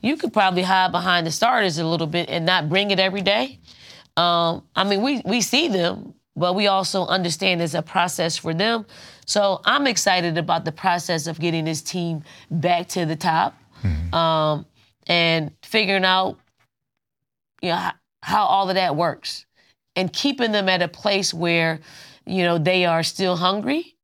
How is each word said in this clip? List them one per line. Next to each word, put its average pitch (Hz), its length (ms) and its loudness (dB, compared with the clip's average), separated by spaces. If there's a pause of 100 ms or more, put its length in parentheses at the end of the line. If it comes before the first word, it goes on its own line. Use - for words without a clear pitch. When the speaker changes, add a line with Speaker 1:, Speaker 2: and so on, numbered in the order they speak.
Speaker 1:
you 269 160 0
could 285 160 -4
probably 185 300 4
hide 185 300 4
behind 175 340 2
the 165 60 -2
starters 220 460 2
a 165 60 -2
little 165 220 0
bit 170 240 -4
and 165 160 -2
not 175 220 2
bring 196 240 2
it 185 80 0
every 190 200 0
day. 214 380 0 (580)
Um, 170 460 2 (120)
I 190 100 0
mean, 196 180 0
we, 269 220 -2
we 240 180 0
see 302 260 0
them, 180 460 -4 (200)
but 180 200 0
we 202 120 0
also 190 400 0
understand 180 540 0
there's 165 140 -2
a 160 80 -2
process 175 560 -2
for 160 160 -4
them. 220 320 -2 (400)
So 202 380 0
I'm 277 220 2
excited 180 520 0
about 165 260 -2
the 160 80 -4
process 170 540 -2
of 160 120 -8
getting 160 260 -2
this 156 180 -4
team 170 400 -4 (280)
back 175 400 0
to 175 140 -2
the 160 120 -2
top, 165 380 0 (300)
Speaker 2:
Mm-hmm. 85 300 -2
Speaker 1:
um, 156 520 2 (400)
and 165 460 2 (100)
figuring 196 420 0
out, 190 320 2 (1300)
you 180 80 -4
know, - 160 0
h-, 180 60 -4 (300)
how 214 220 0
all 196 240 2
of 185 60 0
that 180 220 0
works, - 500 -4 (500)
and 185 160 -2
keeping 262 400 -2
them 202 160 0
at 185 140 2
a 170 60 -2
place 190 440 -2
where, 165 480 0 (460)
you 185 160 -2
know, 170 160 2
they 180 280 2
are 165 160 2
still 180 340 -2
hungry 208 680 -2